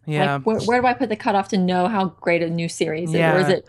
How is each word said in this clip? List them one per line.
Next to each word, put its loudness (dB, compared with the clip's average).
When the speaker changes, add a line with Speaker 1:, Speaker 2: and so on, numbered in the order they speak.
Speaker 1:
Yeah. 0
Speaker 2:
Like, -6
where, 0
where 0
do 2
I 2
put -4
the -4
cutoff 0
to 0
know 2
how 0
great -2
a -2
new -4
series -4
is? 0
Or 4
is 2
Speaker 1:
Yeah. 4
Speaker 2:
it, -4